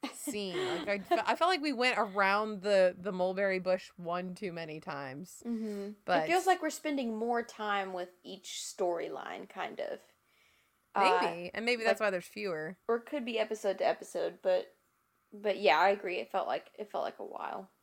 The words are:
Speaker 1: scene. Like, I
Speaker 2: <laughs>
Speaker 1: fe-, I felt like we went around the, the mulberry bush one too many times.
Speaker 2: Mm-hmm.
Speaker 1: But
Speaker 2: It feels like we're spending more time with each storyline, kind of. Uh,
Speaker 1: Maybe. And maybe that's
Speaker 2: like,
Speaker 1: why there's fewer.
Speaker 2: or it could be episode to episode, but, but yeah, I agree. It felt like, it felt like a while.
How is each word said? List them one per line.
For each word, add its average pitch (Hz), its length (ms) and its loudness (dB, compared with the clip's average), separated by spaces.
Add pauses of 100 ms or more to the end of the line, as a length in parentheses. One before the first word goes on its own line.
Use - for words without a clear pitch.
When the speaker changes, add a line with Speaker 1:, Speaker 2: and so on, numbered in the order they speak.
(140)
Speaker 1:
scene. 208 440 -6 (280)
Like, - 40 -4
I 202 100 0
Speaker 2:
<laughs> 196 160 2
Speaker 1:
fe-, 339 100 2
I 220 100 4
felt 339 140 4
like 359 120 2
we 294 100 0
went 247 260 2
around 202 640 2
the, 190 360 6
the 190 140 -4
mulberry 185 460 2
bush 185 360 0
one 180 400 -6
too 185 160 -8
many 165 300 -8
times. 143 680 -10
Speaker 2:
Mm-hmm. 214 440 -6 (120)
Speaker 1:
But 175 200 2
Speaker 2:
It 156 40 -2
feels 359 180 2
like 359 160 4
we're 311 80 -2
spending 269 480 -4
more 233 260 0
time 202 500 -4
with 180 160 -6 (140)
each - 380 -12 (160)
storyline, 170 680 -4
kind 170 320 -8
of. - 200 -6 (960)
Uh, 185 260 6
Speaker 1:
Maybe. 175 320 -2
And 220 120 -4
maybe 233 180 2
that's 220 180 4
Speaker 2:
like, 214 60 4
Speaker 1:
why 202 40 4
there's 180 140 -2
fewer. 180 500 -6 (140)
Speaker 2:
or 233 80 4
it 233 80 -6
could 294 180 -4
be 226 160 -2
episode 214 380 0
to 190 100 2
episode, 170 540 -2
but, 185 320 0 (580)
but 202 280 -2
yeah, 175 200 6
I 185 100 8
agree. 202 280 0
It 110 140 -6
felt - 160 -2
like, - 300 -4
it - 140 -12
felt - 140 -4
like - 140 -8
a - 60 -10
while. - 440 -10 (120)